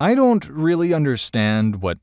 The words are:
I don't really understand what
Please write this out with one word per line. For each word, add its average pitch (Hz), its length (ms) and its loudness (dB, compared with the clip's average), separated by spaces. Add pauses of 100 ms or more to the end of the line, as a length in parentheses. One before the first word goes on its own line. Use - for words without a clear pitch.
I 208 140 2
don't 247 340 2
really 165 460 0
understand 110 880 -2
what 90 200 -4